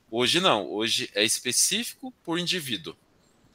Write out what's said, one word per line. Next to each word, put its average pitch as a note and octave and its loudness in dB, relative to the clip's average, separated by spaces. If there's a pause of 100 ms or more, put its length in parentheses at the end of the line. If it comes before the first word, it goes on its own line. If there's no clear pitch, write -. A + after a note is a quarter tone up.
Hoje B2 2
não, A#2+ 4
hoje A2+ -2
é G#2 2
específico G3 0 (120)
por E3+ -4
indivíduo. C#3 -6 (600)